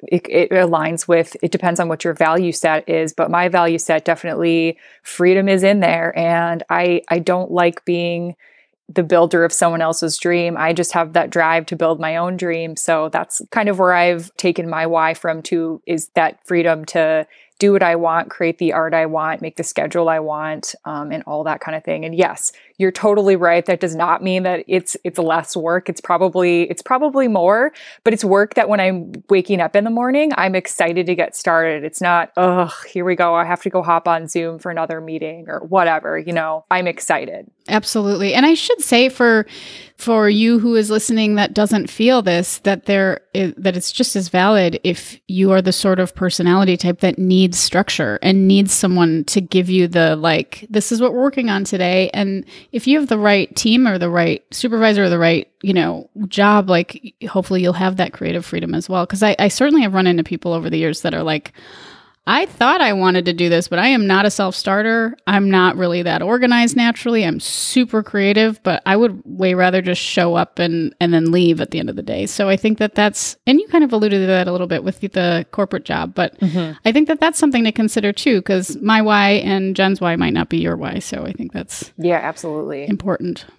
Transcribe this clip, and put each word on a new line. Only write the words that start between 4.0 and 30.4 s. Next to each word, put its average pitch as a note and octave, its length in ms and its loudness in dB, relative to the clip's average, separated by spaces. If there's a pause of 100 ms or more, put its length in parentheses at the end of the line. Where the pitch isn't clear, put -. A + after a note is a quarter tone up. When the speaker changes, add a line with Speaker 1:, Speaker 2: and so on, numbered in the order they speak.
Speaker 1:
definitely E3 760 -2 (260)
freedom F#3+ 440 2
is F#3+ 160 2
in G3+ 160 4
there. E3 400 0
And E3+ 500 0
I, F3 400 0
I E3+ 100 0
don't F3+ 320 -2
like F3 340 0
being F3 500 -4 (580)
the F3 100 0
builder E3+ 420 2
of E3 80 -2
someone E3 280 0
else's D#3+ 360 -2
dream. F3 400 -2
I D#3+ 160 0
just E3+ 180 -4
have E3 220 -2
that E3+ 160 2
drive E3 380 2
to E3+ 100 -8
build D#3+ 240 0
my D#3+ 160 -4
own F3+ 180 -4
dream. E3 400 -4
So D#3+ 320 0
that's E3 340 -4 (100)
kind G#3+ 180 0
of F#3+ 100 0
where F3+ 140 4
I've F3 420 0
taken E3+ 340 -2
my D#3+ 160 -4
why E3 280 0
from D#3+ 280 -6
too, E3 460 -4
is D#3+ 280 -6
that - 300 0
freedom E3 420 0
to D#3+ 380 0 (320)
do G3+ 140 4
what F#3+ 120 4
I E3+ 120 2
want, E3 360 -2
create E3 260 -2
the E3 160 0
art D#3+ 220 -2
I D#3+ 100 2
want, D#3+ 360 -4
make D#3+ 140 -10
the E3 80 -6
schedule D#3+ 460 -2
I D#3+ 100 0
want, D3+ 540 -8 (100)
um, D3+ 280 -10
and B2+ 160 -10
all D3+ 160 -6
that D#3 180 -6
kind D#3+ 160 -10
of D#3 60 -14
thing. D#3+ 200 -6
And E3 120 -10
yes, - 360 -2 (280)
you're F#3+ 120 0
totally G3+ 440 2
right. E3+ 320 2
That F3+ 120 0
does E3+ 160 -4
not E3+ 280 -2
mean F#3 200 -2
that F3+ 240 -2
it's, - 360 -2
it's F3+ 160 -6
less D#3+ 360 -2
work. E3 320 -2
It's E3+ 140 -8
probably, F3 600 2
it's - 180 -8
probably C4+ 460 0
more, G#3+ 440 2 (320)
but A3 120 2
it's G#3+ 100 -4
work G3+ 300 2
that A3 120 2
when G#3 120 0
I'm F#3 320 -2 (180)
waking F#3 320 2
up D#3+ 140 0
in G3+ 80 4
the A3+ 80 -2
morning, C4 460 0
I'm F#3+ 180 0